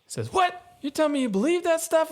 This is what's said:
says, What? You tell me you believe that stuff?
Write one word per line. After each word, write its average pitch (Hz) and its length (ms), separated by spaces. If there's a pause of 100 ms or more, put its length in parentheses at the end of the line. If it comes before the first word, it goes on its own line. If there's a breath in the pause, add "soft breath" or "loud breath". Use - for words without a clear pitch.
says, 117 260
What? 359 320 (180)
You 277 100
tell 311 180
me 285 120
you 254 80
believe 269 340
that 330 180
stuff? 320 300